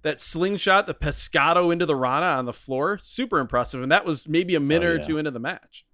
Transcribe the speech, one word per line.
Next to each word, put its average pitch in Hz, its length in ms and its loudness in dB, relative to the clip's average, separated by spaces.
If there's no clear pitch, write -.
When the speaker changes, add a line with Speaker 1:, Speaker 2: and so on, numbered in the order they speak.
Speaker 1:
that 151 140 -4
slingshot, 196 640 0
the 160 80 -6
pescado 165 760 2
into 170 120 0
the 151 120 2
Rana 131 300 0
on 135 200 0
the 117 60 -6
floor, 147 500 -4
super 233 380 -2
impressive. 127 420 -2
And 131 80 -4
that 190 140 4
was 156 240 -4
maybe 175 260 2
a 151 60 2
minute 160 260 2
Speaker 2:
Oh, 170 60 2
Speaker 1:
or 165 40 2
Speaker 2:
yeah. 147 60 -2
Speaker 1:
two 156 160 -2
into 151 140 -4
the 120 80 -10
match. - 540 -10